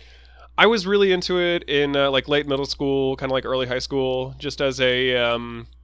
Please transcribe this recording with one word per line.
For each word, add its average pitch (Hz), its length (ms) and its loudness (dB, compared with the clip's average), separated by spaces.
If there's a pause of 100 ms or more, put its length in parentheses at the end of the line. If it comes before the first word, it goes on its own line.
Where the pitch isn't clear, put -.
(560)
I 165 100 6
was 214 200 2
really 196 260 4
into 180 260 0
it 175 260 0
in, 143 300 0
uh, 139 160 2
like, 131 160 0
late 147 220 0
middle 139 180 -2
school, 135 500 0
kinda, 131 180 -4
like, 131 100 -2
early 131 220 -2
high 127 140 -4
school, 131 580 -4
just 143 240 -8
as 131 180 -2
a, 127 360 2
um, 117 500 -2 (180)